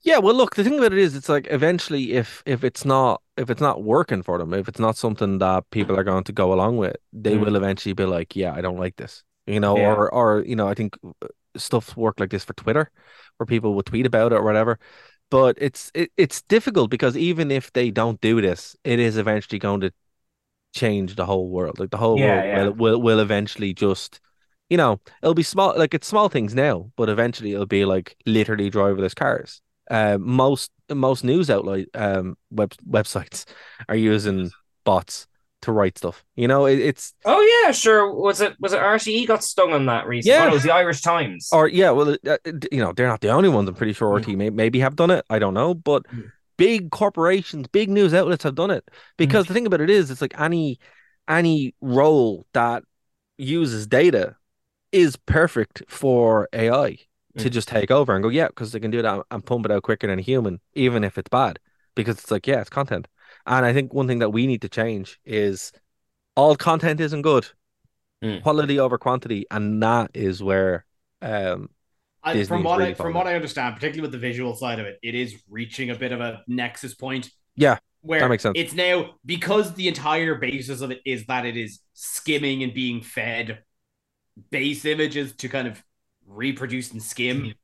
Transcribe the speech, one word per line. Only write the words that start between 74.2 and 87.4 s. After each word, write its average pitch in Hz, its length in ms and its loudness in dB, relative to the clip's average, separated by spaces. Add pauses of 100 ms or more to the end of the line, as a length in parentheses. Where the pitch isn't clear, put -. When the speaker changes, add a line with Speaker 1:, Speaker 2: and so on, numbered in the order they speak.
Speaker 3:
side 110 240 -6
of 107 80 -10
it, 101 160 -16
it 117 120 -8
is 120 340 -8
reaching 117 420 -10
a 123 60 -8
bit 127 160 -6
of 120 80 -8
a 117 260 -8
nexus 123 480 -8
point 131 360 -10 (260)
Speaker 1:
Yeah, 131 220 4 (220)
Speaker 3:
where 160 200 -4
Speaker 1:
that 127 80 2
makes 117 160 0
sense. 101 120 -2
Speaker 3:
it's 165 180 -4
now, 180 420 -2 (100)
because 180 480 0
the 185 140 -2
entire 156 480 -2
basis 131 440 -8
of 131 120 -8
it 127 120 -12
is 120 220 -8
that 127 180 -4
it 117 120 -6
is 110 240 -10 (140)
skimming 139 680 -4
and 127 100 -6
being 120 300 -6
fed 113 600 -10 (840)
base 139 340 -6
images 151 520 -4
to 131 120 -12
kind 127 200 -6
of 107 140 -14 (440)
reproduce 123 640 -8
and 113 100 -14
skim. 120 500 -6 (100)